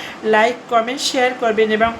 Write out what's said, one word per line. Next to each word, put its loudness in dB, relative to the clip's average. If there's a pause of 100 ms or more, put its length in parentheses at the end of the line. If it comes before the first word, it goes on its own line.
(240)
লাইক, 2 (120)
কমেন্ট, 0
শেয়ার 0 (100)
করবেন 2
এবং 2